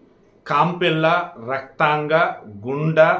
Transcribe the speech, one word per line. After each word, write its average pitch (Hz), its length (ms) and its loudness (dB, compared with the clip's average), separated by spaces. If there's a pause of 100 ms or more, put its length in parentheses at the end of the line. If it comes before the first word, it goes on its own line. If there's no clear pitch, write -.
(460)
కాంపిల్ల, 165 840 0 (180)
రక్తాంగ, 151 640 -2 (520)
గుండ, 156 340 0 (200)